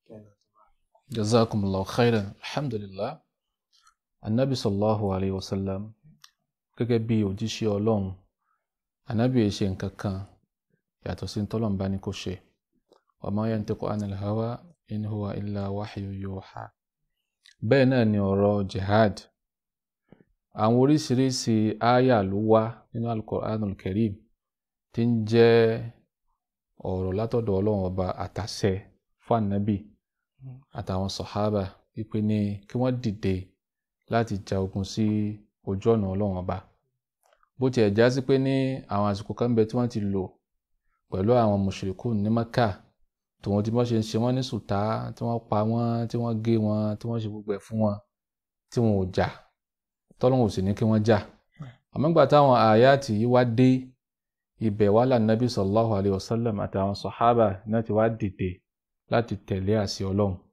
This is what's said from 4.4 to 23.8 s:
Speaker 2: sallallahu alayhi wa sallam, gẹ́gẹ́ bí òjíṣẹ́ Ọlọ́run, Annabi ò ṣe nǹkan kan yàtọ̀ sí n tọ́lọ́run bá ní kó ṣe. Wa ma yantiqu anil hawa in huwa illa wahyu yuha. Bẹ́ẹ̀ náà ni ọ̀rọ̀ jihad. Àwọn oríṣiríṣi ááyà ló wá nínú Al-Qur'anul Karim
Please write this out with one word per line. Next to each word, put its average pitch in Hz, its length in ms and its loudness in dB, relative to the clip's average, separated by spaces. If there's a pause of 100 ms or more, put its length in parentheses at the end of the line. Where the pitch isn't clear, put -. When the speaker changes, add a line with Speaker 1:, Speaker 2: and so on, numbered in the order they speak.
Speaker 2:
sallallahu 104 580 -2
alayhi 95 180 -2
wa 95 100 -6
sallam, 95 400 -6 (960)
gẹ́gẹ́ 117 220 0
bí 113 240 -2
òjíṣẹ́ 107 460 -4
Ọlọ́run, 104 360 0 (1040)
Annabi 123 300 0
ò 107 120 4
ṣe 107 160 -2
nǹkan 95 280 -6
kan 95 220 -6 (880)
yàtọ̀ 95 220 -8
sí - 120 -6
n 104 80 -2
tọ́lọ́run 107 300 -2
bá 98 120 -4
ní 98 100 -4
kó 98 120 -8
ṣe. 92 240 -8 (840)
Wa - 140 -10
ma 104 180 -2
yantiqu 107 380 -4
anil 101 280 -4
hawa 107 340 -4 (360)
in 107 200 -8
huwa 104 300 -6
illa 101 360 -6
wahyu 101 420 -8
yuha. 98 500 -12 (1000)
Bẹ́ẹ̀ 127 260 4
náà 127 180 4
ni 107 120 2
ọ̀rọ̀ 101 380 2 (120)
jihad. 101 480 2 (1400)
Àwọn 113 240 4
oríṣiríṣi 131 760 2 (220)
ááyà 123 460 4
ló 95 160 -2
wá 110 220 4 (240)
nínú 117 240 -6
Al-Qur'anul 110 680 -4
Karim 101 380 -2 (840)